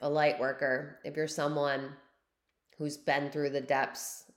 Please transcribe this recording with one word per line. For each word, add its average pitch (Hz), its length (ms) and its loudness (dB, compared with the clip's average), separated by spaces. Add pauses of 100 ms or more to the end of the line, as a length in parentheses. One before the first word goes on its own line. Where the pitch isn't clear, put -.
a 143 80 0
light 151 300 4
worker, 135 640 0
if 147 120 -8
you're 156 120 0
someone 143 680 0 (840)
who's 147 200 -4
been 143 320 0
through 147 200 0
the 139 120 0
depths - 640 -2 (120)